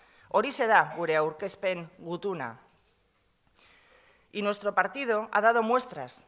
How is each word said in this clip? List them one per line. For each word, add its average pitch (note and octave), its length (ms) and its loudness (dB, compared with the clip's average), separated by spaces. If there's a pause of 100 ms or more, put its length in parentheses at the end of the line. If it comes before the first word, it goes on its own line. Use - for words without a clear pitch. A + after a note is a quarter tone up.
(300)
Horixe A#3+ 380 2
da D#3+ 280 6
gure D#3 220 0
aurkezpen F3 680 -4 (140)
gutuna. E3 580 -6 (1700)
Y G#3 100 -8
nuestro G#3 340 -2
partido A3 560 0
ha G#3 100 2
dado A3+ 220 4
muestras A3 640 -2